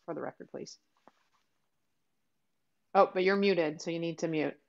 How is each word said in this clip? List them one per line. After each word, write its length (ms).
for 80
the 80
record, 300
please. 260
Oh, 180
but 100
you're 120
muted, 460
so 100
you 80
need 200
to 80
mute, 280